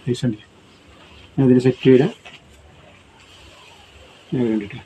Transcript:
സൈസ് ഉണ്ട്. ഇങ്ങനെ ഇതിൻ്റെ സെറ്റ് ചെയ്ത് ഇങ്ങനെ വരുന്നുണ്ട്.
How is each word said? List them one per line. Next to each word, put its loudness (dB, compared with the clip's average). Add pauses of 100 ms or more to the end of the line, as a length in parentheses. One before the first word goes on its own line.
സൈസ് -6
ഉണ്ട്. -6 (920)
ഇങ്ങനെ -2
ഇതിൻ്റെ 4
സെറ്റ് -2
ചെയ്ത് 6 (2250)
ഇങ്ങനെ -4
വരുന്നുണ്ട്. -8